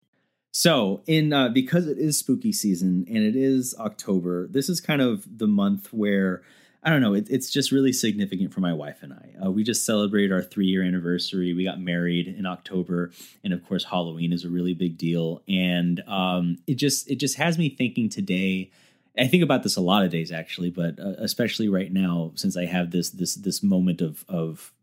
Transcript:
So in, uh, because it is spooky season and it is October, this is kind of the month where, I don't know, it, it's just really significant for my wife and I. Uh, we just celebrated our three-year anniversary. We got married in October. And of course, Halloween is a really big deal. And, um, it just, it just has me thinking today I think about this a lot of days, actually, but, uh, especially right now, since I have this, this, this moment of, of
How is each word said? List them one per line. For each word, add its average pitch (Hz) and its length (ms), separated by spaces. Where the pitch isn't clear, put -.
So 120 540
in, 151 260
uh, 135 160
because 131 380
it 147 120
is 151 200
spooky 113 340
season 92 560
and 113 100
it 107 160
is 131 440
October, 92 680
this 131 200
is 170 120
kind 147 200
of 117 260
the 110 80
month 101 460
where, 98 500
I 156 80
don't 151 100
know, 107 140
it, 107 160
it's 127 200
just 139 220
really 135 200
significant 98 600
for - 80
my 87 140
wife 73 280
and 69 120
I. - 320
Uh, 95 40
we 107 140
just 110 220
celebrated 104 440
our 92 120
three-year 95 420
anniversary. 90 680
We 90 100
got 90 160
married 87 480
in 95 160
October. 87 680
And 92 120
of 87 120
course, 92 180
Halloween 85 480
is 87 120
a 87 60
really 90 240
big 85 240
deal. 82 500
And, 90 580
um, 90 600
it 139 80
just, 135 360
it 139 60
just 135 220
has 165 180
me 160 140
thinking 117 400
today 95 600
I 127 80
think 175 160
about 139 200
this - 140
a 98 40
lot 95 240
of 87 60
days, 82 200
actually, 87 400
but, 85 300
uh, 95 180
especially 110 500
right 92 240
now, 87 420
since 92 220
I 90 100
have 87 240
this, 87 200
this, - 260
this - 260
moment 92 380
of, 78 280
of 82 440